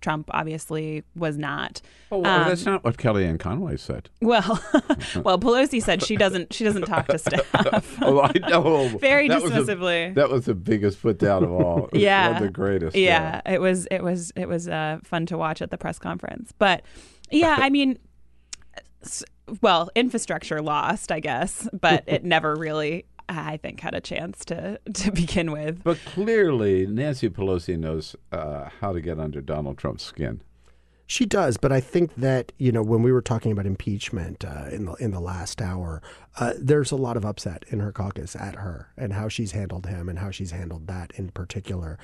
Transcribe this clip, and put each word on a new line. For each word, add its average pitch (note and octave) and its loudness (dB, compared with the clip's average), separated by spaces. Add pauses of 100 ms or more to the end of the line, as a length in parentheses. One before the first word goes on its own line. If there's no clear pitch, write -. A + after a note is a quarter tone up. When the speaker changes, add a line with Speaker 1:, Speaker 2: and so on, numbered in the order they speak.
Speaker 1:
Trump D#3 -4
obviously D#3 -6 (120)
was D#3 -4
not. C#3+ -6 (320)
Speaker 2:
Oh, G3+ 0
well, F#3 4
Speaker 1:
Um, D#3+ 4
Speaker 2:
that's F3+ 0
not G3 0
what A#2 0
Kellyanne F#2+ 2
Conway F2 -4
said. - -8 (100)
Speaker 1:
Well, A3 2
<laughs> - -6 (520)
well, F#3 4
Pelosi B3 4
said F#3+ 2
she G#3+ 0
doesn't, F#3+ 2
she - -4
doesn't G#3 2
talk G#3 0
to C#3 4
staff. - 0
Speaker 2:
<laughs> - 0
Oh, C#3 6
I C#3 6 (180)
know. D3+ 4 (100)
Speaker 1:
Very C#4+ 4
Speaker 2:
That D4 4
was - 0
the, - 2 (140)
Speaker 1:
dismissively. F3 0
Speaker 2:
that C#3+ 6
was C3 2
the A#2 2
biggest G2+ 0
put G#2+ 2
down G2 4
of E2+ 2
all. F2+ 0
Speaker 1:
<laughs> - -10
Yeah. G3 6
Speaker 2:
One E3 0
of F3+ 0
the G3 0
greatest. F#3 0
Speaker 1:
Yeah. E3 4
Speaker 2:
Yeah. F#3+ 0
Speaker 1:
It F3+ 2
was, F#3 0
it F#3 -2
was, F3 -2
it F3+ -4
was, F3 -4
uh, D#3 -4
fun E3 -2
to E3 -4
watch D#3+ -2
at E3+ -6
the E3+ -8
press E3 -8
conference. - -10
But G3 4 (480)
yeah, D#4 6
I C4+ 4
mean, C4+ 2 (1040)
s-, - -10 (380)
well, E3+ 6
infrastructure A3 -2
lost, D3+ -2
I D#3+ 0
guess, D3+ -2
but E3 4
it - -2
Speaker 2:
<laughs> - -
Speaker 1:
never D#3 2
really, D#3 -4 (220)
I D#3 -6
think, - -12
had - -6
a - -4
chance - -8
to, F#3 -8 (160)
to F#3 0
begin E3+ 0
with. D3+ -6
Speaker 2:
But E3 2
clearly, C#3+ 4
Nancy B2 -2
Pelosi F#2 -2
knows, D#2+ -4 (160)
uh, D2 -6 (120)
how G2+ -4
to F2 -2
get D#2+ -6
under D2+ -6
Donald C#2+ -6
Trump's - -6
skin. A#1 -6 (640)
Speaker 3:
She - 0
does, F3 2
but C#3 2
I C3+ 4
think F3 0
that, C3 0
you B2 4
know, A2+ 2
when A2+ 4
we B2+ 6
were B2+ 4
talking A#2 0
about G2+ 0
impeachment, F#2+ -4
uh, D2 -10
in G#2 -6
the, E2 -8
in A2+ -4
the F#2 -4
last F2+ -6
hour, F2+ -4 (380)
uh, A#2+ 0
there's C#3 2
a D3 -2
lot B2 -2
of A2 -2
upset G2+ -6
in A2 -4
her G#2 -4
caucus - -6
at G2+ -10
her F#2+ -10
and A#2 -6
how G#2+ -4
she's G#2+ -6
handled F#2 -6
him F#2 -6
and E2+ -6
how F#2+ -6
she's F#2 -8
handled E2+ -10
that F2+ -10
in F#2+ -8
particular. F2 -8